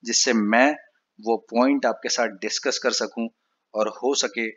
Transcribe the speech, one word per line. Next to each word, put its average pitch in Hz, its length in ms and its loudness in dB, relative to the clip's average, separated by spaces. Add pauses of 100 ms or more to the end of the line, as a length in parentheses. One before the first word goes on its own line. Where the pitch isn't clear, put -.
जिससे 117 300 2
मैं 113 360 4 (480)
वो 110 180 0 (140)
पॉइंट 131 360 2
आपके 117 220 -2
साथ 113 340 -2
डिस्कस 110 400 -4
कर 120 120 0
सकूं 113 340 -4 (460)
और 107 220 0
हो 135 200 0
सके 113 400 -4